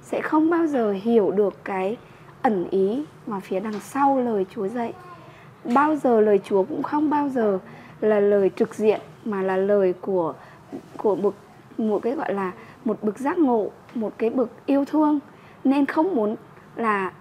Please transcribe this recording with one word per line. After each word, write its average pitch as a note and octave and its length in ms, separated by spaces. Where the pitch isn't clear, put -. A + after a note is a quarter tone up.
sẽ - 180
không D#4+ 300
bao E4+ 160
giờ A#3 260
hiểu G3+ 380
được G3 340
cái G3 320
ẩn G3+ 280
ý G3+ 340
mà G3+ 140
phía F#3+ 200
đằng G#3+ 200
sau C#4 400
lời G#3+ 340
Chúa G3 140
dạy. A#3 240
Bao D4+ 220
giờ B3 240
lời G#3 240
Chúa G3 180
cũng C#4 200
không D4 280
bao D4 180
giờ A3 300
là G#3+ 200
lời G3+ 360
trực - 180
diện G#3+ 260
mà G3+ 180
là F#3+ 140
lời G3 440
của, E3+ 340
của G3+ 200
một, G3 180
một G#3+ 240
cái A#3 120
gọi D#4 200
là F#3+ 180
một G#3 180
bực G#3 160
giác C#4 200
ngộ, A#3+ 320
một G#3+ 240
cái A3+ 120
bực B3 200
yêu C#4 180
thương. D4+ 340
Nên C#4 220
không E4+ 280
muốn A3 220
là G3+ 440